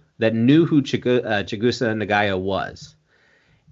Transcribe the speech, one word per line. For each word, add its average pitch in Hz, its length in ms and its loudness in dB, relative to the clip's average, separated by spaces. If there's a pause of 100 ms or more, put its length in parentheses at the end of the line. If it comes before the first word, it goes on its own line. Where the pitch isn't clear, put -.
(180)
that 113 160 2
knew 139 320 4
who 147 160 2
Chigu-, 123 420 -2
uh, 104 200 -2
Chigusa 113 500 -2
Nagayo 104 460 0
was 92 540 -6 (760)